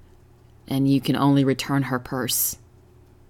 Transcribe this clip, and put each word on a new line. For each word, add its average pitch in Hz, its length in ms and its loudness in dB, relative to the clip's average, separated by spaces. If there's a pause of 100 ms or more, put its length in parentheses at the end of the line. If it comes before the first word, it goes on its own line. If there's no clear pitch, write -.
(680)
And 135 200 2
you 139 120 4
can 135 160 0
only 139 260 4
return 135 420 0
her 127 140 -4
purse. - 580 -4 (720)